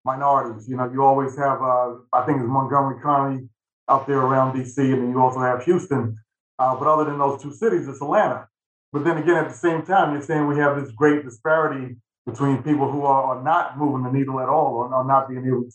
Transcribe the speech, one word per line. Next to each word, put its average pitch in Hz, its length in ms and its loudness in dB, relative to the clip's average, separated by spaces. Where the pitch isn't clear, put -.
minorities. 131 640 0
You 127 80 -6
know, 127 160 -4
you 135 120 2
always 139 340 2
have, 135 240 0
uh, 123 320 0
I 123 140 2
think 139 140 0
it's 117 80 -2
Montgomery 135 520 0
County 139 480 -2
out 135 200 2
there 139 100 2
around 131 400 2
D 123 60 -6
C, 135 260 0
and 123 120 0
then 123 80 -2
you 127 100 -2
also 127 180 2
have 127 240 0
Houston. 135 540 0
Uh, 131 160 2
but 139 140 -2
other 156 160 4
than 147 120 -4
those 143 240 -2
two 143 140 -12
cities, 180 320 0
it's 135 160 -10
Atlanta. 180 460 0
But 147 120 -2
then 165 140 0
again, 170 180 2
at 156 120 -2
the - 60 -12
same 165 280 -2
time, 175 300 2
you're 143 80 -4
saying 151 280 0
we 147 100 0
have 143 240 2
this 117 80 -10
great 147 340 2
disparity 135 720 -2
between 135 380 0
people 143 260 0
who 143 120 -4
are, 135 340 2
are 127 80 -10
not 156 340 0
moving 135 240 0
the 127 80 -4
needle 135 300 0
at 127 80 -2
all, 143 260 2
or 123 180 -4
are 131 140 0
not 135 220 2
being 127 180 -6
able 120 280 0